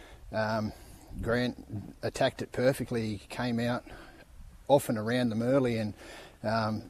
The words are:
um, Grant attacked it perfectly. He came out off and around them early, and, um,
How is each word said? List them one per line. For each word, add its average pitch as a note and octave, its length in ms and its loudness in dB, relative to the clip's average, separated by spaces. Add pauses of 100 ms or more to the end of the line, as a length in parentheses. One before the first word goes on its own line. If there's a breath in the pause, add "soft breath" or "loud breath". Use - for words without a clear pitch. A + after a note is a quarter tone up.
(320 soft breath)
um, G#2+ 400 0 (480 soft breath)
Grant A#2+ 360 0 (460)
attacked - 400 0
it - 100 -8
perfectly. A#2+ 640 0
He - 120 -14
came A#2+ 300 -2
out A#2+ 260 0 (840 loud breath)
off C#3 200 6
and A#2 100 0
around A#2+ 320 2
them A2 120 0
early, B2 360 4
and, G#2+ 160 -2 (500 loud breath)
um, A2 460 2